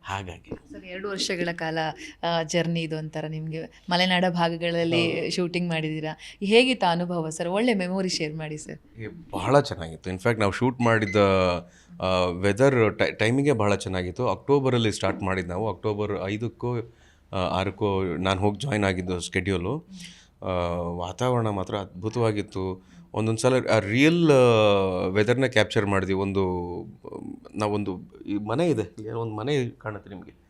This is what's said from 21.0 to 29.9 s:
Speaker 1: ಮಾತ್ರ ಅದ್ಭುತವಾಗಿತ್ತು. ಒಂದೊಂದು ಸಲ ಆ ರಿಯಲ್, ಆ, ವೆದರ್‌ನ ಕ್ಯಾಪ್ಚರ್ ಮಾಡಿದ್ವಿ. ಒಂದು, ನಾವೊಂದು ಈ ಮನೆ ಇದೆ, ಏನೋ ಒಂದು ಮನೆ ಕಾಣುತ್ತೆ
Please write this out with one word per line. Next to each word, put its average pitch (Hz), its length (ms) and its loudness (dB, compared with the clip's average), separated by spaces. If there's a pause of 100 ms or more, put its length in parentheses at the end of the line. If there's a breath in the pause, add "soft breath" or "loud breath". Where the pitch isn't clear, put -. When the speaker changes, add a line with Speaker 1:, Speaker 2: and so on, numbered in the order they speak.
Speaker 1:
ಮಾತ್ರ 98 260 -4
ಅದ್ಭುತವಾಗಿತ್ತು. 101 1200 -4 (180)
ಒಂದೊಂದು 110 280 -2
ಸಲ 127 300 2
ಆ 110 80 6
ರಿಯಲ್, 147 520 4
ಆ, 101 760 6
ವೆದರ್‌ನ 110 380 2
ಕ್ಯಾಪ್ಚರ್ 107 400 2
ಮಾಡಿದ್ವಿ. 98 300 2
ಒಂದು, 95 500 0 (880)
ನಾವೊಂದು 104 460 -2 (240)
ಈ 95 80 -4
ಮನೆ 113 360 0
ಇದೆ, 110 380 -4
ಏನೋ 117 120 -6
ಒಂದು 113 160 -6
ಮನೆ 123 340 -2
ಕಾಣುತ್ತೆ 107 400 -12